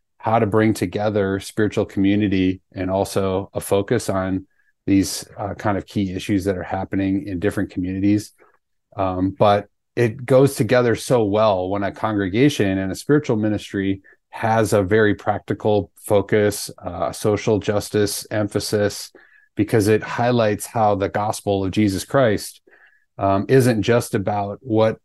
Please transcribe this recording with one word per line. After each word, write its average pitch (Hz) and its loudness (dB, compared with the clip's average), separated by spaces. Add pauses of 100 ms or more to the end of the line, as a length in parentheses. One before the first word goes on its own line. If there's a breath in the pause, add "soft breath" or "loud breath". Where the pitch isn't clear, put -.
(180)
how 113 0
to 113 2
bring 110 4
together 101 -2
spiritual 104 -2
community 98 0 (100)
and 92 -8
also 95 -2
a - -6
focus 101 -2
on 95 -4 (400)
these, 98 0 (140)
uh, 101 -8
kind 101 -2
of - -6
key 98 -4
issues 92 -2
that 95 -2
are 87 -8
happening 95 -4
in 95 -8
different 98 -2
communities. 98 -2 (640 soft breath)
Um, 92 -2
but 101 2 (280)
it 120 -2
goes 135 4
together 123 2
so 120 0
well 101 2
when 101 -2
a 95 -4
congregation 104 0
and 95 -4
a 90 -6
spiritual 143 0
ministry 98 -2 (280 soft breath)
has 110 0
a 104 4
very 104 2
practical 104 -2
focus, 104 0
uh, 87 -6
social 104 0
justice 104 -2
emphasis, 104 -2 (440 soft breath)
because 104 2
it 107 4
highlights 117 0
how 107 2
the 95 -2
gospel 104 -2
of 95 -2
Jesus 98 0
Christ, 117 0 (560 soft breath)
um, 98 0
isn't 123 4
just 117 0
about 101 -4
what 110 0